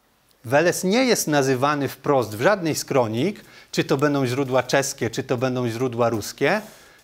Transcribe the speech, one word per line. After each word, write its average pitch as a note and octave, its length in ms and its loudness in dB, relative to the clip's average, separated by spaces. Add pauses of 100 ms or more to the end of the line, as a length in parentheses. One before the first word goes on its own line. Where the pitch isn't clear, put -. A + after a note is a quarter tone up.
(460)
Weles D#3+ 380 2
nie A3+ 220 2
jest A3 220 0
nazywany C#3 600 2
wprost B2 480 0
w G#2 60 -6
żadnej E3 340 2
z - 100 -8
kronik, B2 580 -2 (280)
czy - 120 -2
to D3+ 140 0
będą C#3+ 280 2
źródła B2+ 380 0
czeskie, - 460 -2
czy - 140 -6
to C3 140 -2
będą B2+ 320 -2
źródła A#2 400 0
ruskie, C#3 520 -2 (420)